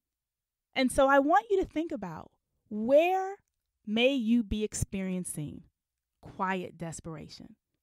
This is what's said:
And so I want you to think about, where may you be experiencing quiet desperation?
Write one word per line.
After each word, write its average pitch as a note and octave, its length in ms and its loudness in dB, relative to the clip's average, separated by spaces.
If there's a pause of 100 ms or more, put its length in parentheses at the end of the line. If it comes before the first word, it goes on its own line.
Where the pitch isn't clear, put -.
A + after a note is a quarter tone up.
(760)
And C4 140 2
so C4+ 160 4
I C#4 100 6
want E4+ 320 4
you G4 100 4
to F4 60 0
think D#4+ 260 -4
about, F#3+ 380 -10 (400)
where E4+ 680 2 (500)
may A#3 260 2
you A#3 300 2
be G#3+ 200 -4
experiencing F#3 1000 -6 (580)
quiet F#3 560 -6
desperation? E3 760 -14 (280)